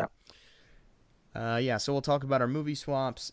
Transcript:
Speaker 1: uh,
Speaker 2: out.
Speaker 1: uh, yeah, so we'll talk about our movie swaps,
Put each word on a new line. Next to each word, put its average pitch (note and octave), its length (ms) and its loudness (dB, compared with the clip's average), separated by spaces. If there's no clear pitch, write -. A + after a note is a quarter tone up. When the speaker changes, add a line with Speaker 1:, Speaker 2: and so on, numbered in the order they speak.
Speaker 1:
uh, A2 40 -4
Speaker 2:
out. A#2 140 -2
Speaker 1:
uh, - 40 2
yeah, B2 180 2
so B2 160 0
we'll C#3 100 0
talk C#3+ 220 2
about C3+ 160 4
our A#2+ 80 4
movie D3 260 -2
swaps, C3+ 580 -4